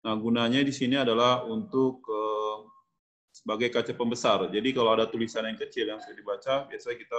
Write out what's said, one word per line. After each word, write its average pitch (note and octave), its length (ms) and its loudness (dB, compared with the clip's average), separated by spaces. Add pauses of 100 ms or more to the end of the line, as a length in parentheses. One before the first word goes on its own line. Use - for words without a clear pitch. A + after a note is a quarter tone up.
Nah, A2 160 -4
gunanya A#2 480 2
di C#3 80 0
sini C3 240 0
adalah B2 480 4
untuk, C3 640 -2
eh, G#2+ 500 -2 (800)
sebagai A2 320 -2
kaca A#2 240 0
pembesar. A#2 560 2
Jadi G#2+ 240 0
kalau A2+ 240 4
ada A2+ 80 4
tulisan A2+ 400 -4
yang A2 160 -8
kecil A2 320 -4
yang A2 80 -10
sudah - 160 -16
dibaca, G2+ 380 -4 (100)
biasanya A#2+ 320 -10
kita A#2 220 -8